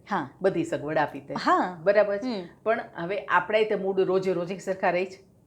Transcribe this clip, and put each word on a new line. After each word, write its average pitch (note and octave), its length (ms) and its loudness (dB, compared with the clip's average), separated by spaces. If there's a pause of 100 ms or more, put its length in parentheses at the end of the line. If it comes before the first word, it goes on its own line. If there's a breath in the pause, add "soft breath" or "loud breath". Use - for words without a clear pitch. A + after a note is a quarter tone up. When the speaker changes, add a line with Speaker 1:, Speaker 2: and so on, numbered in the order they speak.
Speaker 1:
હા. C3+ 200 -2 (120)
Speaker 2:
બધી F3+ 220 2
સગવડ D3 340 -4
આપી C#3+ 220 0
દે. - 140 -12
Speaker 1:
હા. G#3+ 500 0
Speaker 2:
બરાબર G3+ 340 4
છે? A3 100 -6
Speaker 1:
હમ. G3 200 -6 (160)
Speaker 2:
પણ A3+ 160 0 (180)
હવે F3 280 -6
આપણાય G3 400 2
તે G#3+ 100 0
મૂડ F#3+ 240 0
રોજે F#3 340 2
રોજે F3 240 -4
સરખા F#3+ 320 -2
રહે F3+ 160 0
છે? F#3+ 140 -16 (280)